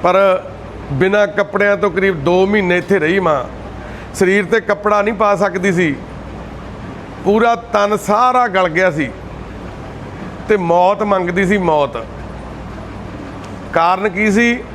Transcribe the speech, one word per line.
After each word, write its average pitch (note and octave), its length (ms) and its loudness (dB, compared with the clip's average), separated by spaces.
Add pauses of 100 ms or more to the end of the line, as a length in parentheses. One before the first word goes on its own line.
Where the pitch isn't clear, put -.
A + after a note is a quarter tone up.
ਪਰ F#3 400 4 (500)
ਬਿਨਾਂ G3 340 4
ਕੱਪੜਿਆਂ G3+ 500 0
ਤੋਂ F#3+ 140 0
ਕਰੀਬ F#3 320 0
ਦੋ F3+ 220 4
ਮਹੀਨੇ F#3+ 320 2
ਇੱਥੇ F#3 220 2
ਰਹੀ E3+ 200 2
ਮਾਂ। D3+ 240 2 (720)
ਸਰੀਰ F#3+ 300 4
ਤੇ G#3+ 140 2
ਕੱਪੜਾ G#3 420 0
ਨਹੀਂ G#3+ 120 2
ਪਾ G3+ 220 2
ਸਕਦੀ F#3+ 360 0
ਸੀ, E3 240 2 (1300)
ਪੂਰਾ A3+ 320 4
ਤਨ G#3 420 0
ਸਾਰਾ B3 500 2
ਗਲ F#3 220 2
ਗਿਆ F3+ 220 4
ਸੀ C#3+ 180 -2 (1400)
ਤੇ G#3+ 80 4
ਮੌਤ F3+ 460 4
ਮੰਗਦੀ F#3 420 2
ਸੀ, G3+ 120 2
ਮੌਤ। D3 460 2 (1700)
ਕਾਰਨ F#3 360 2
ਕੀ G3+ 220 0
ਸੀ? A#3 320 2 (120)